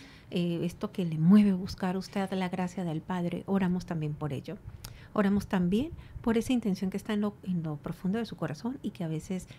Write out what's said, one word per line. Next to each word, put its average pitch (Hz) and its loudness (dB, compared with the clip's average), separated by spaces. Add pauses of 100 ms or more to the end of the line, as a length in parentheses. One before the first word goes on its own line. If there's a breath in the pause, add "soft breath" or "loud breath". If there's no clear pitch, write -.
(300 loud breath)
eh, 170 0
esto 175 -4
que 180 -2
le 160 -2
mueve 202 10
a 190 4
buscar 185 -2
usted 190 -4
la 185 0
gracia 180 -4
del 160 -2
Padre, 175 -4
oramos 185 2
también 156 -2
por 147 -4
ello. 131 -6 (580 loud breath)
Oramos 202 4
también 202 2 (320 loud breath)
por 233 2
esa 226 2
intención 202 0
que 202 -6
está 208 -4
en 208 2
lo, 208 0
en 180 -2
lo 151 -4
profundo 180 -2
de 233 -2
su - -8
corazón 233 -4
y 220 -4
que - -6
a 160 -2
veces 165 -4 (120)